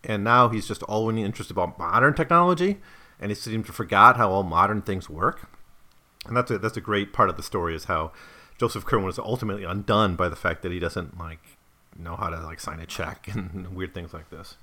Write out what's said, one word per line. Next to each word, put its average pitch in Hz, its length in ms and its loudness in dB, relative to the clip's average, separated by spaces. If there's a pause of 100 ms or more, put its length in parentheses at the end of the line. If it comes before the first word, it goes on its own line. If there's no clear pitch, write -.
and 104 200 -4
now 120 260 6
he's 107 180 -4
just - 220 -8
only 110 340 0
interested 98 300 -6
about 87 260 -2
modern 123 340 2
technology, 175 640 2 (400)
and 104 120 -6
he 104 40 -2
seems 110 300 -6
to - 80 -14
forgot 107 440 8
how 107 120 4
all 95 140 2
modern 92 380 2
things 95 280 -6
work. 80 400 -2 (760)
And 113 100 -8
that's 123 160 0
a, 107 80 0
that's 107 180 -4
a 107 40 -8
great 101 320 -2
part 101 160 4
of 87 80 -6
the 87 60 -12
story, 85 320 -4
is 78 100 -10
how 80 260 -2 (480)
Joseph 117 260 -2
Curwen 98 240 0
is - 80 -6
ultimately 107 460 -4
undone 98 520 2
by 90 120 0
the 78 80 -4
fact - 280 -4
that 90 80 -4
he 87 80 -6
doesn't, 85 380 -6
like, 82 220 -14 (580)
know 85 200 -12
how 92 120 -4
to, 82 120 -8
like, 80 180 -12
sign 80 220 -10
a 82 40 -12
check - 420 -10
<laughs> 98 60 -12
and 92 400 -8
weird 92 200 -8
things 87 200 -10
like 80 160 -16
this. - 340 -18